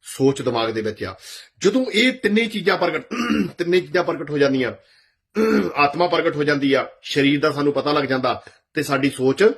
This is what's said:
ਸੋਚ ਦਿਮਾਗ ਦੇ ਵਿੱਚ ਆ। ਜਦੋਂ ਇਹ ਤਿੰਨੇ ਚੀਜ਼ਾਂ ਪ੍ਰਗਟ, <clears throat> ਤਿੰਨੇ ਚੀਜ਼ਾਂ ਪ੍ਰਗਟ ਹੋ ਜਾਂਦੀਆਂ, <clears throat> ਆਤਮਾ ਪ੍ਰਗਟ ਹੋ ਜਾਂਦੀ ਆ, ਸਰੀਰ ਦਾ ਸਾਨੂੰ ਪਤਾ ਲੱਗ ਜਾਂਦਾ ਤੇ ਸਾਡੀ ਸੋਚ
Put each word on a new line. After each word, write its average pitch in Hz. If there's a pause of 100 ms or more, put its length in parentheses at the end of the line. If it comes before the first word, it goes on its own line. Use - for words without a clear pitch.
ਸੋਚ 135
ਦਿਮਾਗ 117
ਦੇ 107
ਵਿੱਚ 104
ਆ। 95 (420)
ਜਦੋਂ 262
ਇਹ 247
ਤਿੰਨੇ 220
ਚੀਜ਼ਾਂ 190
ਪ੍ਰਗਟ, 160 (260)
<clears throat> 196
ਤਿੰਨੇ 175
ਚੀਜ਼ਾਂ 170
ਪ੍ਰਗਟ 156
ਹੋ 147
ਜਾਂਦੀਆਂ, 135 (560)
<clears throat> 208
ਆਤਮਾ 147
ਪ੍ਰਗਟ 160
ਹੋ 147
ਜਾਂਦੀ 139
ਆ, 127 (140)
ਸਰੀਰ 143
ਦਾ 151
ਸਾਨੂੰ 143
ਪਤਾ 139
ਲੱਗ 147
ਜਾਂਦਾ 127 (300)
ਤੇ 151
ਸਾਡੀ 139
ਸੋਚ 131 (140)